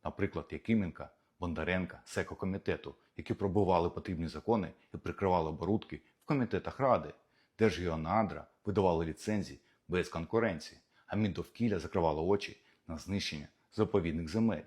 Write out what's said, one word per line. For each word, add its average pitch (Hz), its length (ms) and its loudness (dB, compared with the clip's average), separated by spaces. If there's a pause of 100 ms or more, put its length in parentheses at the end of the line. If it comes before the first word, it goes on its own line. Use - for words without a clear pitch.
наприклад, 87 460 -4
Якименка, 87 600 -2 (300)
Бондаренка, 87 640 -2
Секокомітету, 92 920 -4 (220)
які - 180 -4
пробивали 90 560 4
потрібні 82 380 -4
закони 90 440 -2 (220)
і - 20 -8
прикривали 87 520 0
оборудки 80 520 -2 (240)
в - 20 -20
комітетах 123 540 -2
Ради. 113 340 2 (440)
Держгеонадра 85 880 2 (180)
видавали 92 420 4
ліцензії 95 540 -4 (280)
без 87 200 0
конкуренції, 85 720 -2 (260)
а - 100 -4
Міндовкілля 101 600 0
закривало 80 480 2
очі - 360 0 (240)
на 80 120 -8
знищення 85 500 -4 (240)
заповідних 82 560 2
земель. 104 380 0